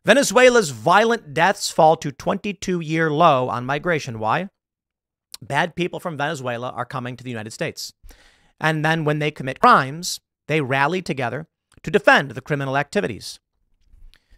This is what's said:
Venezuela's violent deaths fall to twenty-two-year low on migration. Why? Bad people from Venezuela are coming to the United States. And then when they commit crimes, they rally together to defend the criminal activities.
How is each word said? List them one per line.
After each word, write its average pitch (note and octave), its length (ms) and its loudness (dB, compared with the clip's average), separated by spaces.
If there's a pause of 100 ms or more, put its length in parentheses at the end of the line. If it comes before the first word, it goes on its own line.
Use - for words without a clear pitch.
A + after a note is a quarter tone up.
Venezuela's A#3+ 680 6
violent E3 640 0
deaths F3 360 0
fall D#3+ 260 4
to D3+ 160 -8
twenty-two-year E3+ 960 -4
low D3 380 4
on A#2+ 180 -6
migration. C#3+ 520 -4
Why? C3+ 300 -2 (920)
Bad D3 320 -2
people F3 240 -6
from D#3+ 180 -8
Venezuela B2+ 540 -6
are B2 140 -8
coming B2 320 -8
to A#2+ 80 -20
the B2+ 60 -10
United A2+ 220 -10
States. - 400 -10 (680)
And D#3 240 0
then D#3+ 200 -2
when D3+ 140 -2
they D3+ 120 -4
commit C3 300 -10
crimes, E3+ 600 2 (260)
they D#3 140 0
rally C#3 420 0
together C3 460 -6 (340)
to - 80 -8
defend G3+ 400 4
the A2+ 100 -12
criminal C#3 360 -4
activities. C#3 640 -6 (960)